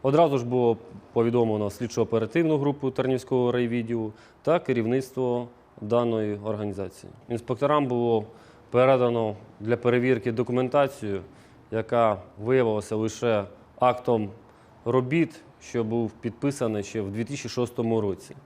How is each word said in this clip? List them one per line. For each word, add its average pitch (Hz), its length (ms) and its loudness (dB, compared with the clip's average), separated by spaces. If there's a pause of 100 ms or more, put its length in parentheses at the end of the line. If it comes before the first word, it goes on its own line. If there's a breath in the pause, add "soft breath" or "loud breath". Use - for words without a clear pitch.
Одразу 139 360 4
ж 120 80 -2
було 120 300 4 (360)
повідомлено 113 580 2
слідчо-оперативну 120 880 0
групу 139 320 -2
Тернівського 127 640 0
райвідділу 117 600 -2 (300 loud breath)
та 165 160 2
керівництво 123 880 -2 (320)
даної 110 640 0
організації. 104 680 -8 (160)
Інспекторам 135 580 -2
було 120 380 2 (460 loud breath)
передано 120 680 4 (240)
для 113 160 0
перевірки 123 560 2
документацію, 123 920 0 (480 loud breath)
яка 110 520 2 (220)
виявилася 113 520 0
лише 110 480 0 (360)
актом 120 500 2 (540 loud breath)
робіт, 131 560 0 (200)
що 117 240 -4
був 113 280 -2
підписаний 113 720 -4
ще 110 180 -6
в 98 100 -6
дві 110 140 -6
тисячі 135 240 -10
шостому 117 520 -2
році. 98 340 -6 (120)